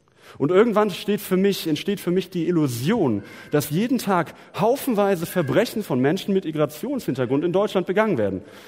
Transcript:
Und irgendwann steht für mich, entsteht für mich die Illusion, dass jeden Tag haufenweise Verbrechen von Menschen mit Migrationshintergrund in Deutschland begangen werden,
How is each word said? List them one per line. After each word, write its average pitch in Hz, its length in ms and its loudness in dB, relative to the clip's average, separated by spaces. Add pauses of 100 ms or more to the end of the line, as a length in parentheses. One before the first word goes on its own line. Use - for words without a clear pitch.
(380)
Und 147 140 0
irgendwann 208 400 4
steht 202 300 -2
für 185 160 -2
mich, 190 300 0
entsteht 180 340 -2
für 175 100 -4
mich 185 180 0
die 165 200 -4
Illusion, 143 760 0 (280)
dass 147 180 0
jeden 226 280 0
Tag 180 360 0 (260)
haufenweise 202 680 2
Verbrechen 180 580 0
von 131 180 -2
Menschen 180 320 0
mit 190 100 2
Migrationshintergrund 151 1000 -2
in 180 80 0
Deutschland 196 340 0
begangen 196 300 2
werden, 95 240 0 (260)